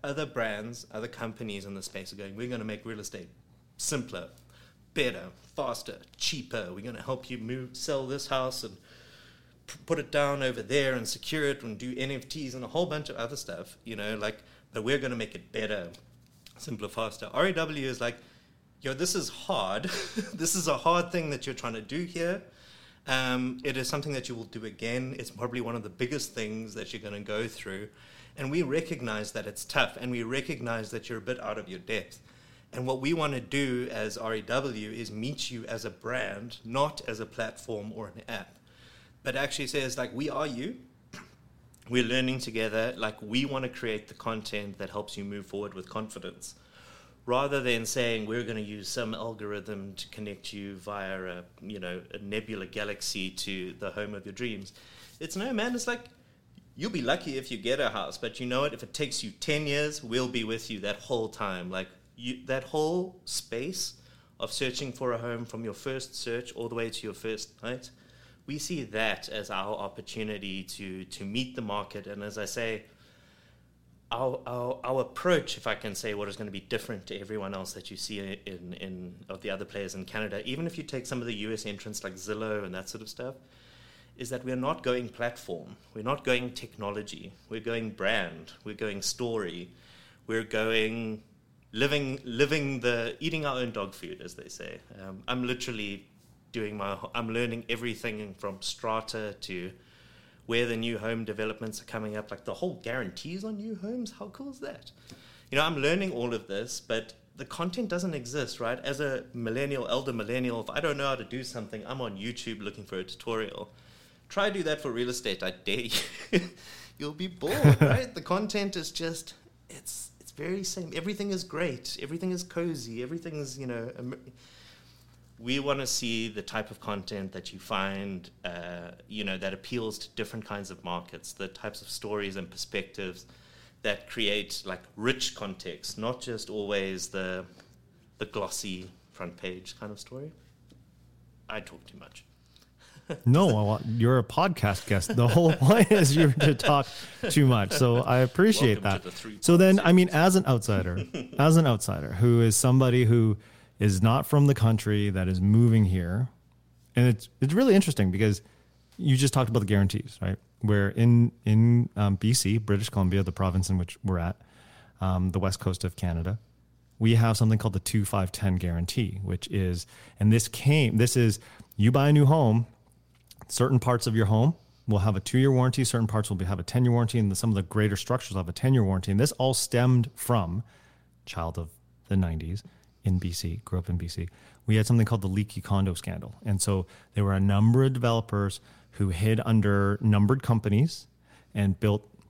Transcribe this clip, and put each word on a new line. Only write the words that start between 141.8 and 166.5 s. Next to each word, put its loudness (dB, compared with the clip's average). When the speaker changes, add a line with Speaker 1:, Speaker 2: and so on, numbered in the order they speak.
Speaker 1:
too -20
much. -20
<laughs> -12
Speaker 2:
No, 8
well, 4
you're 4
a 4
podcast 2
guest. 2
The 6
whole 8
<laughs> 0
point 8
is 8
you're 8
to 6
talk 4
too 8
much. 6
So 6
I 4
appreciate 6
Speaker 1:
Welcome 4
Speaker 2:
that. 0
Speaker 1:
to -10
the -12
three -12
Speaker 2:
So 8
then, 10
Speaker 1:
podcasts. 4
Speaker 2:
I 10
mean, 10
as 6
an 4
outsider, 2
Speaker 1:
<laughs> -10
Speaker 2:
as 8
an 8
outsider 0
who 6
is 6
somebody 6
who 6
is 4
not 8
from 8
the 8
country 4
that 2
is 2
moving 8
here, 2
and 8
it's, 0
it's 2
really 8
interesting 6
because 4
you 4
just 4
talked 4
about 4
the 2
guarantees, 4
right? 0
Where 4
in, 8
in, 6
um, 4
B 2
C, 2
British 0
Columbia, 4
the 0
province 2
in 2
which -2
we're 0
at, -2
um, 2
the 2
west 0
coast -2
of -4
Canada, -2